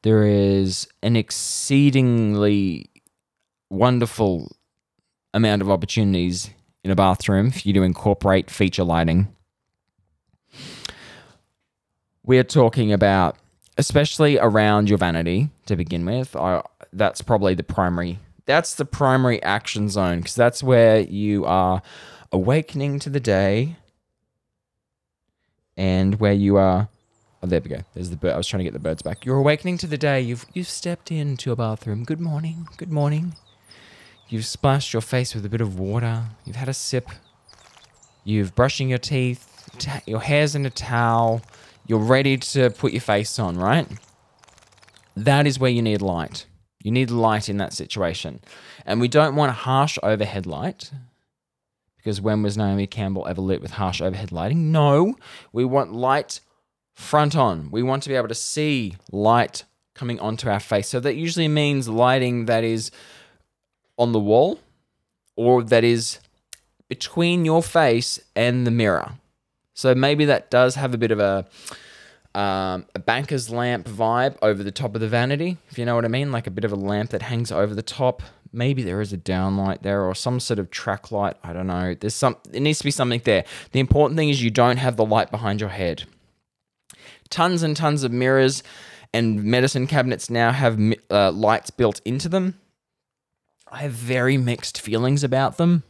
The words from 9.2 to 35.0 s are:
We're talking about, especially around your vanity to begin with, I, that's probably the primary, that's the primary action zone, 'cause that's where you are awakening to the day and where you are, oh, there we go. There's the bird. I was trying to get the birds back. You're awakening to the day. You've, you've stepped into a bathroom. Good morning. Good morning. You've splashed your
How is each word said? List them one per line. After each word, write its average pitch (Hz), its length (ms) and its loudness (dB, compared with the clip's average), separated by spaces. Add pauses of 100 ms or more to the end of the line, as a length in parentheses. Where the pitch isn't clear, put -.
We're 127 200 6
talking 113 480 4
about, 95 440 4 (400)
especially 147 600 2
around 104 500 4
your 101 100 4
vanity 87 520 0 (160)
to 101 100 0
begin 85 280 -4
with, 123 320 -4
I, 87 260 0 (300)
that's 98 300 -2
probably 98 320 2
the 85 80 -4
primary, 87 560 -2 (280)
that's 160 280 2
the 147 100 -4
primary 131 580 2
action 104 460 -2
zone, 90 340 0
'cause - 120 -10
that's 120 280 2
where 117 380 6
you 101 440 -2
are 92 380 2 (500)
awakening 139 680 0
to 147 100 -10
the 139 100 -2
day 107 560 2 (2000)
and 95 440 0
where 104 120 2
you 101 240 4
are, 95 320 4 (540)
oh, 90 40 -6
there 87 140 0
we - 100 -14
go. 64 100 -8 (140)
There's 90 160 -8
the 85 60 -8
bird. 80 180 -2
I - 20 -2
was 87 100 -4
trying 101 120 -4
to 92 60 -2
get 76 80 -6
the 62 60 -10
birds 80 240 -6
back. 82 220 -10
You're 131 140 0
awakening 151 400 0
to 185 80 -8
the 151 120 -6
day. 139 220 0
You've, 120 320 -6
you've 180 160 -8
stepped - 420 -10
into 147 400 -4
a 117 60 0
bathroom. 110 480 -4
Good 156 160 -4
morning. 160 560 -6
Good 165 160 -10
morning. 151 420 0 (920)
You've 110 180 -4
splashed 139 460 -2
your 113 100 -2